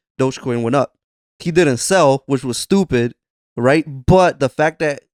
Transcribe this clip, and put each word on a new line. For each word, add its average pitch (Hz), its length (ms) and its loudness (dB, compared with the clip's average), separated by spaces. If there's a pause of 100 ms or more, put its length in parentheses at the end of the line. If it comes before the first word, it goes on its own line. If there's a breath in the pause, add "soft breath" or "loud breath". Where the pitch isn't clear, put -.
(200)
Dogecoin 127 420 -4
went 117 140 -2
up. - 200 -2 (440)
He 170 120 -8
didn't 156 260 2
sell, 143 500 2
which 135 160 -2
was 123 140 -6
stupid, 127 580 -2 (420)
right? 139 280 2 (200)
But 175 340 4
the 135 100 0
fact 156 300 -4
that 151 220 -4 (120)